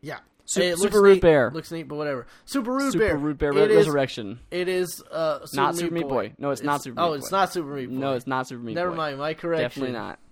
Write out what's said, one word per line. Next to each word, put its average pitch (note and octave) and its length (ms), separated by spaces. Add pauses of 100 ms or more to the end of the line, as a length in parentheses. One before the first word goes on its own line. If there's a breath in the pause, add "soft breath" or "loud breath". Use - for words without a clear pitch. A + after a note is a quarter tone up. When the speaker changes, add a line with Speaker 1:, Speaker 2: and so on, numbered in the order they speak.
Speaker 1:
Yeah. C#3+ 140 (260)
Speaker 2:
Su-, - 160
Speaker 1:
It F3+ 160
looks F3+ 40 (120)
Speaker 2:
Super G#3 80
Root G3 140
Speaker 1:
neat. F3+ 60
Speaker 2:
Bear. D3 300
Speaker 1:
Looks D#3 200
neat, E3 160
but D3 80
whatever. D3 320 (180 soft breath)
Super B3+ 260
Root C4+ 220
Speaker 2:
Super G#3+ 140
Speaker 1:
Bear. D#3+ 100
Speaker 2:
Root C#3+ 220
Bear D3 120
Speaker 1:
It - 40
Speaker 2:
Re-, G3+ 160
Speaker 1:
is, G#3+ 60
Speaker 2:
Resurrection. B2+ 640 (120)
Speaker 1:
it F3 160
is, F3+ 440
uh, D#3 340
Super - 160
Speaker 2:
Not C#3+ 120
Speaker 1:
Meat E3+ 60
Speaker 2:
Super E3+ 160
Meat E3+ 80
Speaker 1:
Boy. C#3 60
Speaker 2:
Boy. A2 280
No, C#3 140
it's C3+ 100
not D3 140
Speaker 1:
It's, - 80
Speaker 2:
Super B2+ 180
Speaker 1:
oh, E3+ 100
Speaker 2:
Meat D3 60
Speaker 1:
it's C3 140
Speaker 2:
Boy. - 60
Speaker 1:
not F#3 160
Super E3 200
Meat C3 160
Speaker 2:
No, C3+ 220
Speaker 1:
Boy. C3 40
Speaker 2:
it's A#2+ 120
not C3 200
Super A#2+ 160
Meat A2+ 120
Speaker 1:
Never F3 160
Speaker 2:
Boy. E3+ 60
Speaker 1:
mind, D3+ 200
my D3+ 160
correction. D#3+ 300
Speaker 2:
Definitely B2+ 300
not. G#2 260 (120)